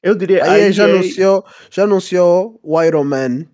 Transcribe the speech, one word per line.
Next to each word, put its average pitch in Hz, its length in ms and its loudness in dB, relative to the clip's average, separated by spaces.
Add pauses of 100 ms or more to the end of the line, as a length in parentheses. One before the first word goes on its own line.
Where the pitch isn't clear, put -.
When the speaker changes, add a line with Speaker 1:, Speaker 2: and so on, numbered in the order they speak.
Speaker 1:
Eu 190 140 -2
diria 180 300 0
Speaker 2:
A 170 80 0
Speaker 1:
a 208 60 4
Speaker 2:
E 208 80 4
A 196 40 2
já 202 160 2
Speaker 1:
E 202 40 2
A, 202 40 2
Speaker 2:
anunciou, 190 500 0 (260)
já 190 140 -4
anunciou 185 760 0
o 160 200 -2
Iron 165 220 0
Man 135 500 -4